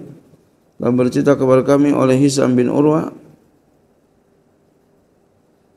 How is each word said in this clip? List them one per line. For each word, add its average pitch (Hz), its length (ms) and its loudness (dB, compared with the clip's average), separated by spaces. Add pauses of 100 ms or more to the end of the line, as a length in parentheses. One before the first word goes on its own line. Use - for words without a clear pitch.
(800)
telah 120 160 -2
bercerita 131 400 0
kepada 131 320 2
kami 143 240 2
oleh 131 240 0
Hisam 131 400 0
bin 123 160 0
Urwa. 147 400 0 (2750)